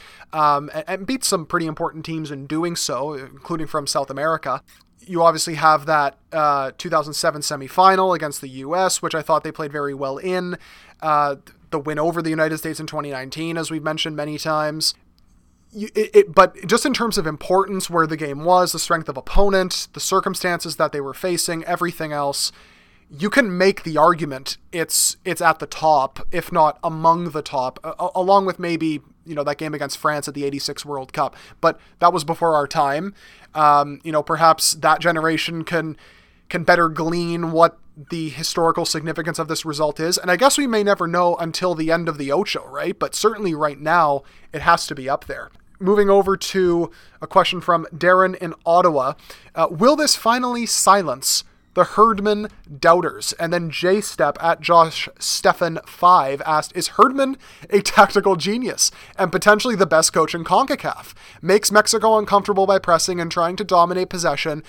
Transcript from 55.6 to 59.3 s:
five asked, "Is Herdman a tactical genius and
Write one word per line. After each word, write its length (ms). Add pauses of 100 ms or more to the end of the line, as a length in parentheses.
five 640
asked, 300
"Is 120
Herdman 480 (320)
a 120
tactical 560
genius 560 (260)
and 140